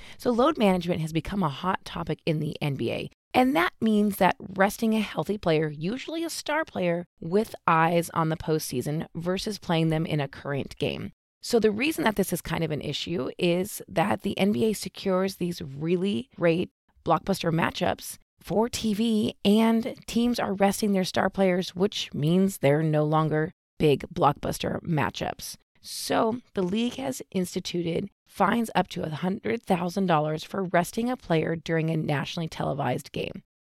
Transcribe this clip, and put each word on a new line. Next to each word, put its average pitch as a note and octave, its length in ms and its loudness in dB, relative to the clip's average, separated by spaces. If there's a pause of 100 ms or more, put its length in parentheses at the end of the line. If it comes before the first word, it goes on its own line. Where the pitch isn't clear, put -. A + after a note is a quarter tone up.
(180)
So - 120 0
load B3+ 280 4
management F3+ 420 2
has D#3 120 -4
become F#3 300 -2
a D#3+ 60 2
hot F3 360 -4
topic D#3+ 420 -6
in D#3+ 140 0
the D3+ 200 -6
N C#3+ 140 -2
B A#2+ 160 -4
A, - 200 -6 (220)
and B3+ 220 4
that E4+ 260 2
means G#3+ 360 2
that - 220 2
resting A3 560 0
a A3 60 2
healthy G3 380 -4
player, D#3+ 300 2
usually A#3 560 -6
a D#4+ 60 -6
star D#4 340 -2
player, F3 400 -2 (160)
with F#3+ 340 0 (120)
eyes E3 440 4
on D#3+ 200 0
the D#3+ 60 0
postseason D#3 800 -4
versus F#3 440 -4
playing E3 300 2
them D#3+ 180 0
in D3+ 140 0
a C#3 80 -2
current - 500 -8
game. - 340 -4 (300)
So - 160 2
the A3 120 4
reason C#4 340 -2
that A3 120 2
this F#3+ 180 0
is - 80 -6
kind E3 200 -2
of D#3 80 -2
an D3+ 120 -4
issue - 560 -6
is F3+ 500 0
that G3+ 340 0
the - 160 -2
N G3+ 140 4
B A#3 140 2
A A3 80 2
secures F#3+ 640 -2
these F3 260 -4
really E3+ 760 -2
great F3 320 2 (340)
blockbuster E3 480 0
matchups - 680 -2 (240)
for G#3 260 0
T A3 240 -2
V, A3 500 0
and A3+ 540 4 (100)
teams A#3+ 320 0
are G#3 140 -2
resting G3 400 2
their F#3 120 2
star - 260 0
players, F#3 440 0
which - 380 -2
means F3+ 460 2
they're D3 240 4
no D3+ 220 2
longer D#3 480 2 (260)
big D3 340 4
blockbuster - 720 0
matchups. - 720 -4 (240)
So B3 600 -2 (120)
the G3 100 0
league A3 340 0
has C4+ 340 -6
instituted F3+ 800 -2 (160)
fines A3 480 2
up - 140 2
to F3+ 140 -8
a E3+ 60 -4
hundred F#3+ 540 -4
thousand F3+ 440 0
dollars D#3 380 2
for G3 200 -4
resting F3+ 440 0
a B3+ 80 -2
player E3 400 0
during D#3+ 320 0
a D#3+ 80 0
nationally D#3 520 -2
televised C#3+ 640 -4
game. - 300 -8 (260)